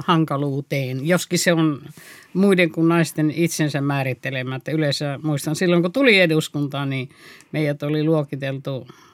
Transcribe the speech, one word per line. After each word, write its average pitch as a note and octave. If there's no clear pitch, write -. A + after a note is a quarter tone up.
hankaluuteen, C#3+
joskin F3
se F3
on D#3+
muiden F3+
kuin E3
naisten D#3+
itsensä D#3
määrittelemä. C3+
Että C3+
yleensä C#3+
muistan D3+
silloin, F3
kun F3
tuli B3+
eduskuntaan, D3
niin C3
meidät D3
oli D3+
luokiteltu C#3